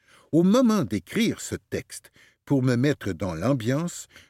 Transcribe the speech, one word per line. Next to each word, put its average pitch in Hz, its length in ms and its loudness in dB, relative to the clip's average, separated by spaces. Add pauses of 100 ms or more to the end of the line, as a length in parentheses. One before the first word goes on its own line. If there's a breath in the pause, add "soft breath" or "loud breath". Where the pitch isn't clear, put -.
(320 soft breath)
Au 165 100 6
moment 214 420 4
d'écrire 117 560 -2
ce - 140 -10
texte, - 560 -10 (340 soft breath)
pour 139 180 0
me 127 140 2
mettre 123 360 0
dans 87 220 -6
l'ambiance, 127 720 -2 (240 loud breath)